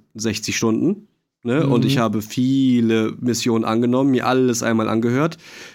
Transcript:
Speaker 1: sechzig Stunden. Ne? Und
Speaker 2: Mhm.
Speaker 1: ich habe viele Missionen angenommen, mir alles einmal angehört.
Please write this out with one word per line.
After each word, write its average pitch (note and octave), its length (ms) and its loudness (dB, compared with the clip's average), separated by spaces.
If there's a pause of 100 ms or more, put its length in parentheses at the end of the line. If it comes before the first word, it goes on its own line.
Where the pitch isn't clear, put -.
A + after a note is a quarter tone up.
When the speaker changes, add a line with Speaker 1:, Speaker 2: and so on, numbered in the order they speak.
(140)
Speaker 1:
sechzig A2 440 -4
Stunden. A#2+ 500 0 (340)
Ne? C3+ 240 0
Und B2 200 2
Speaker 2:
Mhm. - 20 2
Speaker 1:
ich C3+ 100 0
habe A2 240 0
viele A#2+ 960 0
Missionen A#2 460 0
angenommen, B2 460 2
mir A#2+ 160 0
alles B2 340 2
einmal A2+ 280 0
angehört. A#2+ 500 0 (360)